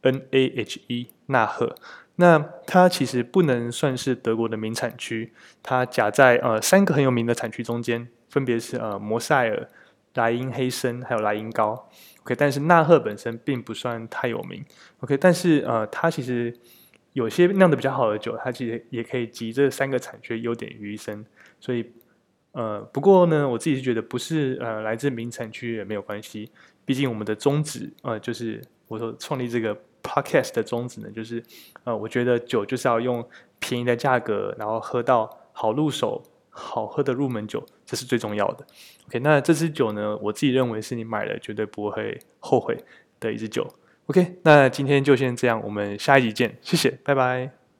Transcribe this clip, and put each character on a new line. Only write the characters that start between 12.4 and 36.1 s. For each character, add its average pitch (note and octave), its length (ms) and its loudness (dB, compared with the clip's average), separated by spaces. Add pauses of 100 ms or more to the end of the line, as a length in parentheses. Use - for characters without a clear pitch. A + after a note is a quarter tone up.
是 C#3 120 -4
纳 E3 200 6
赫 D#3+ 160 6
本 G#2 200 -2
身 A#2 220 -8
并 B2+ 220 -4
不 A2+ 120 -10
算 A#2 340 -8
太 - 220 -4
有 A2+ 140 -4
名。 F#2 200 -12 (380)
OK， C#3 160 -2
但 F3+ 160 6
是， E3+ 340 4
呃， A2+ 200 0
它 - 220 0
其 D#3 140 -4
实 A#2+ 340 -4 (560)
有 A#2 140 -2
些 F3 200 4
酿 F#3 220 6
得 D3 60 6
比 B2 60 -4
较 C3+ 100 0
好 B2+ 200 2
的 G#2+ 60 -2
酒， A2+ 260 -6
它 B2+ 80 -4
其 A#2 160 -6
实 A2+ 240 -6
也 A#2 120 -6
可 B2+ 140 -6
以 A#2 80 -2
集 A2+ 260 -10
这 C3+ 180 4
三 C3+ 200 -4
个 C3 80 -2
产 - 240 -8
区 A2+ 180 -6
优 A#2 140 -4
点 A#2 180 -10
于 G#2 220 -10
一 G#2+ 40 -10
身。 G#2+ 280 -12 (340)
所 - 140 -6
以， A#2 180 -4 (600)
呃， G#2+ 300 -6 (120)
不 C#3 80 -4
过 F#3 260 8
呢， D3+ 200 2
我 A#2+ 100 -2
自 D#3+ 120 -2
己 C#3 60 4
是 C3 60 -6
觉 B2+ 120 0
得 A2 80 0
不 A#2 160 -6
是， C3+ 420 -2
呃， A2+ 220 -6
来 A2 140 -2
自 C#3+ 140 -2
名 A#2 200 -6
产 A2+ 220 -10
区 A#2 240 -8
也 G#2 80 -8
没 G2+ 100 -8
有 G2+ 80 -6
关 G#2 200 -10
系， G#2+ 300 -14 (320)
毕 C3+ 100 -2
竟 C3 160 0
我 A2+ 60 -4
们 G#2 100 -6
的 G#2+ 100 -2
宗 D3 280 0
旨， - 280 -8 (100)
呃， A2+ 180 -6
就 F3+ 140 -8
是 A2 300 -8 (240)
我 A2 120 -8
所 A2+ 200 -6
创 C#3 200 -6
立 B2 100 -4
这 A#2 100 -2
个 A2 160 -2 (280)
podcast - 500 -2
的 A2+ 80 -2
宗 A#2+ 260 -6
旨 A2+ 140 -14
呢， G#2+ 80 -12
就 A2 140 -12
是， A#2 200 -8 (420)
呃， A#2 120 -2
我 G#2+ 100 -6
觉 B2 160 0
得 B2 140 4
酒 A#2 260 -2
就 B2+ 140 -4
是 C3 100 0
要 A#2 120 4
用 A#2+ 280 -2 (300)
便 A#2+ 240 -4
宜 - 20 -4
的 A#2+ 120 2
价 B2+ 240 2
格， G2+ 400 -4
然 G#2+ 80 -6
后 A2 120 -4
喝 A#2+ 220 -4
到 A#2 260 2 (260)
好 A2 200 -2
入 D3+ 160 0
手、 A2 320 -4 (300)